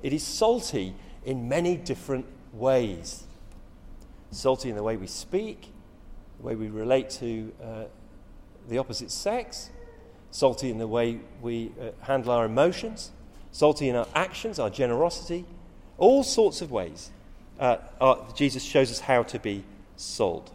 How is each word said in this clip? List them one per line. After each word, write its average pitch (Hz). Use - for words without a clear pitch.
It 139
is 151
salty 151
in 127
many 170
different -
ways. 113
Salty 131
in 110
the 104
way 113
we 95
speak, -
the 123
way 117
we 110
relate 117
to, 113
uh, 110
the 117
opposite 127
sex, -
salty 131
in 110
the 113
way 117
we, 117
uh, 117
handle 127
our 117
emotions, 156
salty 147
in 123
our 117
actions, 185
our 110
generosity, 156
all 262
sorts 220
of 156
ways, 87
uh, 127
are, 131
Jesus 131
shows 135
us 110
how 123
to 113
be 101
salt. -